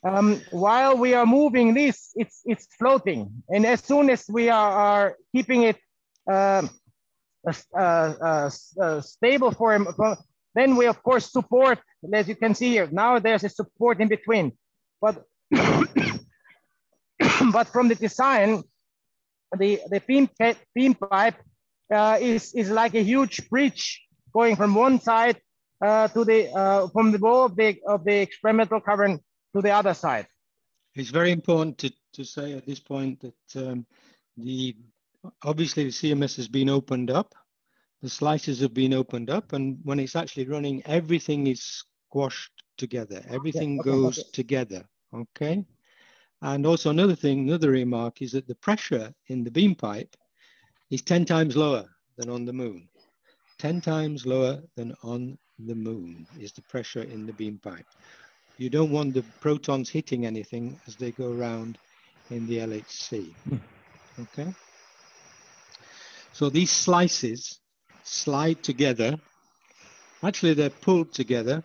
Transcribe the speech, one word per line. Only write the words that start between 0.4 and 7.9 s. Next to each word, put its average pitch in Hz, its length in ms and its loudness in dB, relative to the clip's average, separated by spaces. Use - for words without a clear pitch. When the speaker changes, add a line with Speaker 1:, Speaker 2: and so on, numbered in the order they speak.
Speaker 1:
while 240 480 4
we 247 160 4
are 240 100 6
moving 240 480 6
this, 277 420 0
it's, - 300 -6
it's - 220 -4
floating. 143 720 0
And 202 160 2
as 233 180 2
soon 285 280 4
as 240 180 0
we 233 220 2
are, 214 200 4
are 202 460 2
keeping 247 280 2
it, 226 160 2
um, 196 380 2
uh, 165 60 -2
uh, 160 720 0